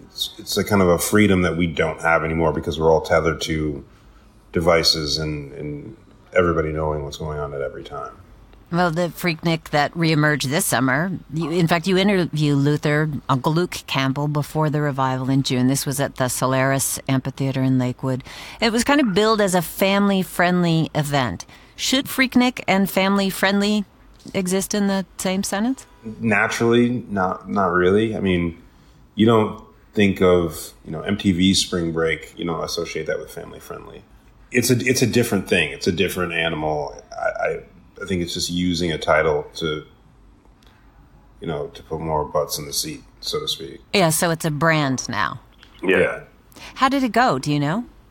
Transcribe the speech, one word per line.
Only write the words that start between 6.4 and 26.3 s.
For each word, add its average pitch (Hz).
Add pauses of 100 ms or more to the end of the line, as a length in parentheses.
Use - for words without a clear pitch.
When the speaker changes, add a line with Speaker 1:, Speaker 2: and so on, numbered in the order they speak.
Speaker 1:
knowing 76
what's 71
going 76
on 73
at 69
every 69
time. - (540)
Speaker 2:
Well, 175
the 170
Freaknik 165
that 143
reemerged 151
this 156
summer, 135 (220)
you, 156
in 170
fact, 170
you 185
interview 170
Luther, 147 (180)
Uncle 135
Luke 175
Campbell, 135
before 151
the 147
revival 131
in 135
June. 127
This 135
was 139
at 135
the 127
Solaris 131 (120)
Amphitheater 135
in 131
Lakewood. 127 (380)
It 226
was 233
kind 285
of 214
billed 214
as 190
a 180
family-friendly 180
event. 139 (320)
Should -
Freaknik 247
and 190
family-friendly 196 (500)
exist 185
in 202
the 196 (120)
same 190
sentence? 226 (360)
Speaker 1:
Naturally, 117